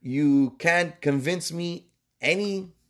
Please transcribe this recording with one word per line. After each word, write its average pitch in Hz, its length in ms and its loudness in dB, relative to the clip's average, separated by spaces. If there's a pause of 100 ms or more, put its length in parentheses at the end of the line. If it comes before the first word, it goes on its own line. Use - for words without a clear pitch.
You 139 580 2
can't 170 420 0
convince 147 500 -2
me 170 360 -8 (340)
any 190 500 -2 (180)